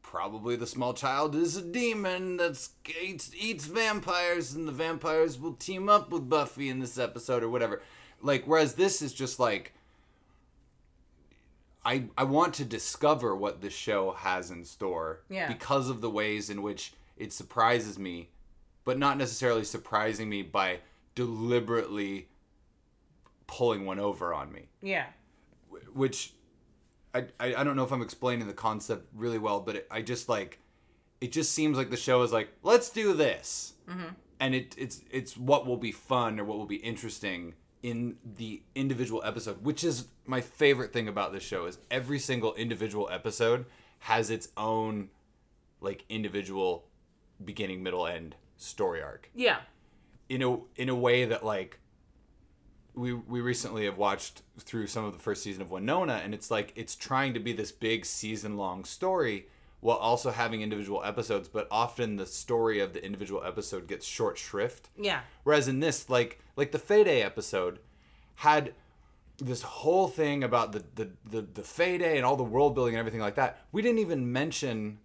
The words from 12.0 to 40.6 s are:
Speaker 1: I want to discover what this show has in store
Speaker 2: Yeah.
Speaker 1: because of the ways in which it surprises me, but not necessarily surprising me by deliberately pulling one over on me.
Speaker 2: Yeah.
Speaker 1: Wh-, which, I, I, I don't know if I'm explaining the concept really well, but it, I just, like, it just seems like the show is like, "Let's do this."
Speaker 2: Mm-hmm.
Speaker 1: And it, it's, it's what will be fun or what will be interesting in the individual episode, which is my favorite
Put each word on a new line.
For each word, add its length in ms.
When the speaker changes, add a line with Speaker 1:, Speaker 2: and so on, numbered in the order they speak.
Speaker 1:
I 60
want 320
to 100
discover 720
what 260
this 120
show 400
has 380
in 120
store 680
Speaker 2:
Yeah. 180
Speaker 1:
because 420
of 120
the 80
ways 400
in 120
which 320
it 160
surprises 680
me, 300
but 120
not 200
necessarily 480
surprising 640
me 140
by 360
deliberately 1120
pulling 380
one 140
over 340
on 180
me. 180
Speaker 2:
Yeah. 260
Speaker 1:
Wh-, 260
which, 380
I, 120
I, 160
I 100
don't 100
know 80
if 80
I'm 100
explaining 460
the 60
concept 600
really 240
well, 220
but 160
it, 160
I 100
just, 280
like, 300
it 140
just 200
seems 240
like 120
the 80
show 260
is 100
like, 160
"Let's 260
do 240
this." 600
Speaker 2:
Mm-hmm. 180
Speaker 1:
And 160
it, 220
it's, 240
it's 260
what 300
will 100
be 140
fun 480
or 40
what 140
will 80
be 120
interesting 760
in 360
the 240
individual 480
episode, 400
which 200
is 240
my 160
favorite 500